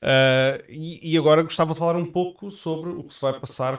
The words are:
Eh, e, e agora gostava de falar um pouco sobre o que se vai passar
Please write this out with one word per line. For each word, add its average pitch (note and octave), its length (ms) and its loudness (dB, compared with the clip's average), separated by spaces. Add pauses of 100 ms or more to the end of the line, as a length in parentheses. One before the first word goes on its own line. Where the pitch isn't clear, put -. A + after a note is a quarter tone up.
Eh, C3+ 680 2
e, D#3+ 440 -10
e D#3+ 60 4
agora D#3 240 6
gostava D#3+ 300 -2
de D#3 60 -6
falar E3+ 180 0
um F3 100 -2
pouco F3+ 440 -6
sobre E3 400 -8
o E3+ 140 -10
que C#3 100 -20
se - 60 -18
vai C3+ 180 -2
passar C3 400 -6